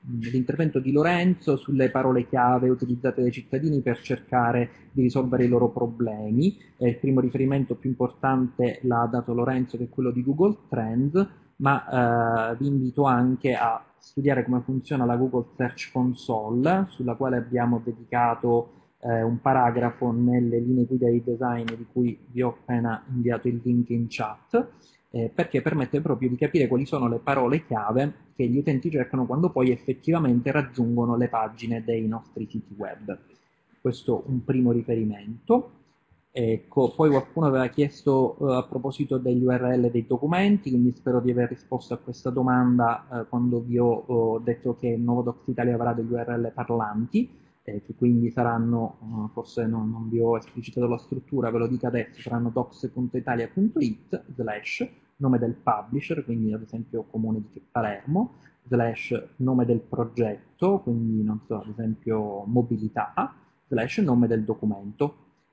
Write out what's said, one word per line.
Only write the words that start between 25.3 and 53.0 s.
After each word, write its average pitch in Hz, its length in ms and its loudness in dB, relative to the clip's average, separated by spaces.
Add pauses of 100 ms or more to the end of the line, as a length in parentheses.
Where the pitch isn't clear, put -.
permette 143 400 -2
proprio 127 280 -2
di 123 60 -2
capire 143 320 2
quali 131 200 0
sono 131 200 0
le 117 120 0
parole 139 460 2
chiave 113 720 -2
che 123 120 0
gli 120 100 2
utenti 143 320 0
cercano 131 380 -2
quando 139 240 0
poi 127 180 2
effettivamente 127 800 0
raggiungono 120 640 0
le 120 120 2
pagine 113 560 -4
dei 113 240 -2
nostri 113 420 -8
siti - 260 -10
web. 104 440 -10 (600)
Questo - 480 -2
un 127 160 -4
primo 127 280 2
riferimento. 113 1000 -2 (600)
Ecco, 117 640 0
poi 156 140 4
qualcuno 143 380 2
aveva 131 200 2
chiesto, 135 720 0
eh, 135 160 0
a 127 80 0
proposito 131 540 -4
degli 127 260 0
U 127 60 4
R 123 280 2
L 120 140 2
dei 120 160 -2
documenti, 180 600 2
quindi 123 240 2
spero 123 260 0
di 123 100 0
aver 120 200 0
risposto - 440 -8
a 120 40 -6
questa - 320 -10
domanda, 123 840 2
eh, 117 160 -6
quando 123 320 0
vi 120 180 -2
ho, 120 140 4
ho 113 480 0
detto 117 380 -4
che 127 100 -4
il 117 140 -2
nuovo 120 220 0
Docs 120 240 -6
Italia 123 260 0
avrà 120 180 0
degli 117 180 -4
U 120 60 -2
R 120 220 -4
L 117 160 -2
parlanti, 117 840 -2 (260)
eh, 104 200 -10
che - 120 -14
quindi 120 360 2
saranno, 117 680 -2
eh, 107 320 -8
forse 117 340 -6
non, 113 240 -2
non 113 160 -8
vi 113 140 0
ho 117 160 4
esplicitato 120 500 -4
la 117 100 0
struttura, 127 540 -4
ve 117 60 -2
lo 117 100 0
dico 127 200 -2
adesso, 117 340 -4
saranno 120 280 -2
docs 123 440 -4
punto 127 240 -4